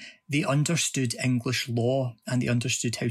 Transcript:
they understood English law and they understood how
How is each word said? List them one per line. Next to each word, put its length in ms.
they 160
understood 800
English 460
law 480
and 160
they 60
understood 480
how 140